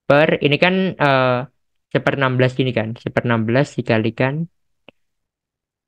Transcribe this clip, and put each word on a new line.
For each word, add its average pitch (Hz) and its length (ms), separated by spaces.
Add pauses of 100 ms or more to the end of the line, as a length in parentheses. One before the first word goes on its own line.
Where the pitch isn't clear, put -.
per, 147 320
ini 147 160
kan, 185 400
eh, 131 420 (540)
satu - 140
per 135 100
enam 131 240
belas 127 160
gini 131 160
kan. 113 240
Satu - 160
per - 160
enam 117 160
belas 120 320
dikalikan 131 720 (1400)